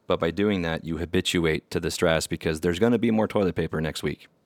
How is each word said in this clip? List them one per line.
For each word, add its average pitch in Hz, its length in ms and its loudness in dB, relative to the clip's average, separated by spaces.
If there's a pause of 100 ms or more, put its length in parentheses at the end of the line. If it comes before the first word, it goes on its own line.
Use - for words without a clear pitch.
but 87 120 0
by 85 120 0
doing 98 320 2
that, 82 200 -2
you 80 140 -4
habituate 82 720 0
to 87 100 -4
the 80 120 -4
stress 80 340 2
because 82 360 -4
there's 87 180 0
gonna 117 180 4
be 113 140 0
more 110 160 2
toilet 95 260 0
paper 80 280 -4
next 78 200 -6
week. - 260 -6 (180)